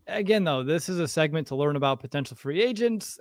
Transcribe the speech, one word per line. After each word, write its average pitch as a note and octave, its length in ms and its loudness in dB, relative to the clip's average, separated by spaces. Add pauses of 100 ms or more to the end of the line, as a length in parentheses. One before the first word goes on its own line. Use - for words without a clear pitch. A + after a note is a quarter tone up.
Again, G#3 380 2
though, C#3 180 2
this D#3 280 0
is F3+ 80 -2
a D#3+ 100 0
segment D#3 380 0
to C3+ 100 -4
learn D3 200 2
about C3+ 240 2
potential C3 360 -6
free D3+ 260 -2
agents, A3+ 580 -2